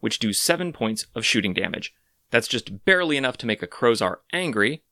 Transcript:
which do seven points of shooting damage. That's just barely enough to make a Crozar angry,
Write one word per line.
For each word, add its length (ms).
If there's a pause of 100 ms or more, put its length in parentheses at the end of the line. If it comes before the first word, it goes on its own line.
which 180
do 140
seven 400
points 320 (100)
of 100
shooting 280
damage. 420 (340)
That's 200
just 340
barely 320
enough 220
to 80
make 180
a 40
Crozar 500 (160)
angry, 580